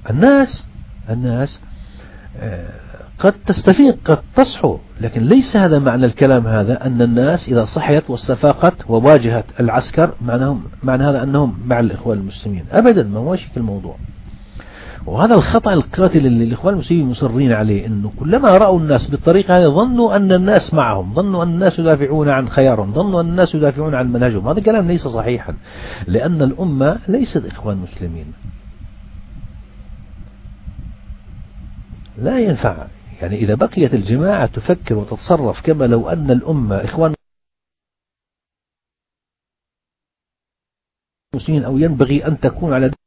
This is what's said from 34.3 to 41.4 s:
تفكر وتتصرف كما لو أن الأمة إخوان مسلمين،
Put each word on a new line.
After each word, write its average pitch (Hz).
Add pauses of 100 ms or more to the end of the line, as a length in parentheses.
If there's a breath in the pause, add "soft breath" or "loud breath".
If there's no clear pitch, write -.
تفكر 120
وتتصرف 110
كما 151
لو 117
أن 156
الأمة 123
إخوان 156 (4000)
مسلمين، 147